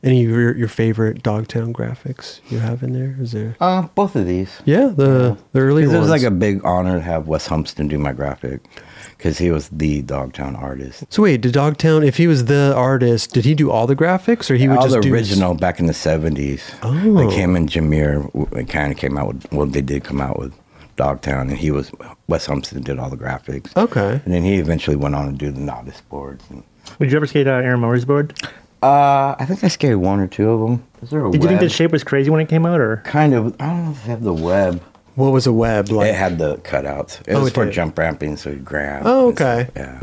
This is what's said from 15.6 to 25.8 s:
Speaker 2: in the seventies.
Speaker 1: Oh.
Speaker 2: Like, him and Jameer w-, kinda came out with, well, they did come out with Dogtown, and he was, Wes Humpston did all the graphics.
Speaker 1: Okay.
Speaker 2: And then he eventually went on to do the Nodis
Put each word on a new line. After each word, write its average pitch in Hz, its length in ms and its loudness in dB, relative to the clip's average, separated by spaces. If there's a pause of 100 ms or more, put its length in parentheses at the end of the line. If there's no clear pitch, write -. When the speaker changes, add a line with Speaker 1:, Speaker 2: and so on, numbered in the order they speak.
Speaker 2:
in 85 80 2
the 78 60 0
seventies. 76 680 -2 (220)
Speaker 1:
Oh. 110 80 -4
Speaker 2:
Like, 170 400 4
him 92 240 2
and 85 120 2
Jameer 76 640 0
w-, 67 340 -6
kinda 71 280 -4
came 69 240 -6
out 67 120 -4
with, - 220 -12
well, 73 140 -2
they 69 160 -2
did 67 220 -4
come 69 180 -6
out 67 160 -4
with 67 160 -10 (440)
Dogtown, 67 520 -2
and 69 80 -4
he 76 140 -2
was, 69 180 -4 (380)
Wes 80 180 -2
Humpston 69 380 -6
did 69 160 -6
all 64 100 -8
the 65 80 -10
graphics. - 580 -10
Speaker 1:
Okay. 131 480 0
Speaker 2:
And 90 80 -4
then 87 120 0
he 98 140 2
eventually 78 380 0
went 71 200 -2
on 71 100 -4
to 69 80 -6
do 71 160 -6
the 67 120 -8
Nodis 67 400 -10 (100)